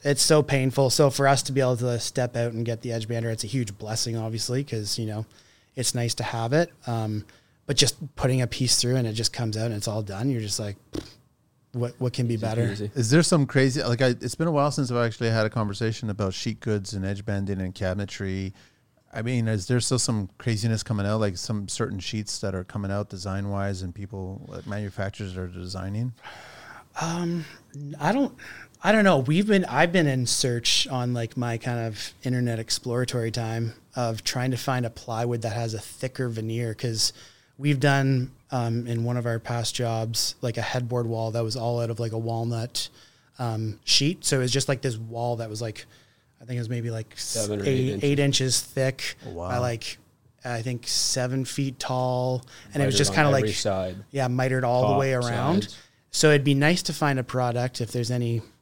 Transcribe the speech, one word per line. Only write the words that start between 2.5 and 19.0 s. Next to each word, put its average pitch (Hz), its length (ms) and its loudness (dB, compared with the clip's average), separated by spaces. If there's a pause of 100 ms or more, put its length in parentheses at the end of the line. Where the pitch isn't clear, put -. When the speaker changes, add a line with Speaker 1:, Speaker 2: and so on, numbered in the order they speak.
Speaker 1:
and 113 120 -2
get 113 180 -2
the 120 100 -4
edge 113 140 -2
bander, 113 240 -2
it's 110 140 -4
a 104 40 -8
huge 104 280 -2
blessing, 113 400 -4
obviously, 113 480 -2
'cause, 107 340 -4
you 113 80 -2
know, 107 200 -6 (500)
it's - 180 -2
nice 120 200 0
to - 100 -4
have 117 280 -2
it. 170 180 2 (160)
Um, 110 380 -2 (420)
but - 100 -2
just - 200 4 (200)
putting 127 260 2
a 120 40 2
piece - 340 2
through 123 160 2
and 123 100 2
it 110 60 -2
just 110 200 -2
comes 110 240 -4
out 110 100 -2
and 117 80 -2
it's 104 140 -4
all 110 140 -2
done, 104 280 -2
you're 120 100 0
just 104 180 -4
like, 104 180 -6 (960)
"What, 120 260 -4
what 123 140 0
can 123 140 0
be 117 80 2
Speaker 2:
Easy 107 60 -2
Speaker 1:
better?" 113 280 0
Speaker 2:
peasy. 104 280 -4
Speaker 3:
Is 117 140 2
there 160 120 8
some 147 240 4
crazy, 131 360 4
like, 120 200 0
I, 131 60 6 (120)
it's 123 140 -6
been 160 140 0
a 170 40 0
while 143 200 4
since 131 180 -2
I've 120 140 0
actually 113 260 0
had 110 160 4
a 107 40 0
conversation 110 600 -2
about 95 240 -2
sheet - 260 -6
goods 104 340 -2
and 95 100 -2
edge 101 200 -4
banding 98 360 -2
and 92 140 -4
cabinetry. 95 800 -4 (600)